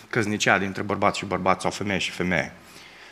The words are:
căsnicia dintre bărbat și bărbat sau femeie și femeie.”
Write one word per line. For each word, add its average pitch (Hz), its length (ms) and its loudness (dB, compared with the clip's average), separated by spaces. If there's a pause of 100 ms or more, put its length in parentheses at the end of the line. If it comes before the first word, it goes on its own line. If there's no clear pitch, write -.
căsnicia 104 480 2
dintre 95 240 -2
bărbat 101 340 0
și - 100 -6
bărbat 92 360 2
sau 92 100 0
femeie 98 280 -4
și - 120 -4
femeie.” 87 420 -2 (580)